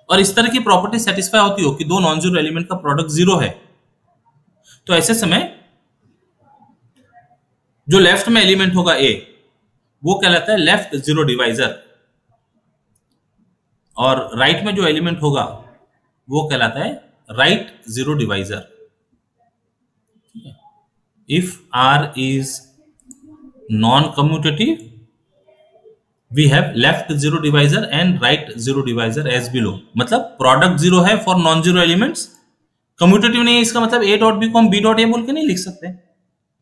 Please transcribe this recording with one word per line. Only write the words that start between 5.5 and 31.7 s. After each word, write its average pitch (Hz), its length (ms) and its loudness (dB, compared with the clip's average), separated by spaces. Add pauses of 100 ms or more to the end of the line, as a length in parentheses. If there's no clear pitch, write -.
जो 185 100 4
left 190 300 4
में 233 120 4
element 190 340 2
होगा 175 200 2
ए, 131 180 2 (880)
वो 175 120 0
कहलाता 185 380 0
है 208 60 2
लेफ्ट 160 380 0
zero 151 260 -2
divisor, 123 560 -2 (2250)
और 127 420 -2
right 170 260 0
में 208 100 -4
जो 185 120 0
element 156 360 -2
होगा 139 200 0 (840)
वो 147 200 -2
कहलाता 127 360 -2
है 285 80 -6 (380)
right 147 420 0 (180)
zero 131 240 -6
divisor। 101 540 -6 (2500)
If 175 220 -2 (260)
R 143 420 2
is 135 340 -4 (1300)
non-commutative, 151 960 0 (1500)
we 143 180 2
have 143 280 0
left 147 360 0 (100)
zero 151 200 -2
divisor 147 400 2 (100)
and 175 300 0
right 147 360 -2
zero 135 260 -2
divisor 117 440 -4
as 120 260 -4
below। 107 180 -2 (240)
मतलब 127 240 0 (180)
प्रोडक्ट 143 420 4
ज़ीरो 180 220 4
है 202 120 4 (100)
for 185 140 0
non-zero 170 460 2